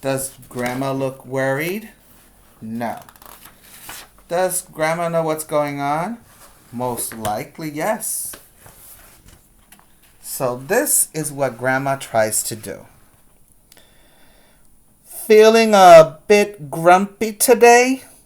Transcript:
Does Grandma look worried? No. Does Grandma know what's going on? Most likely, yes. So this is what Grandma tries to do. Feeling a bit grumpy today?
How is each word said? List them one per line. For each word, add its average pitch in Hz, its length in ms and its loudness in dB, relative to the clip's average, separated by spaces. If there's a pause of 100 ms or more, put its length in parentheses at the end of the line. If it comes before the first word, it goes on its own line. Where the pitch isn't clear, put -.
Does 135 300 -6 (160)
Grandma 127 460 -6
look 135 320 -6
worried? 135 640 -6 (720)
No. 113 380 -10 (1300)
Does 180 320 -4
Grandma 165 480 -4
know 165 140 -2
what's 156 200 -4
going 147 380 -4
on? 165 380 -6 (520)
Most 120 440 -8
likely, 110 540 -8
yes. 165 640 -8 (1900)
So 123 340 -6
this 196 580 -2
is 147 200 -8
what 135 240 -6
Grandma 131 400 -2
tries 110 460 -2
to - 120 -8
do. 107 300 -16 (2250)
Feeling 220 680 2
a 175 540 8
bit 202 440 0
grumpy 185 640 0
today? 240 680 4 (220)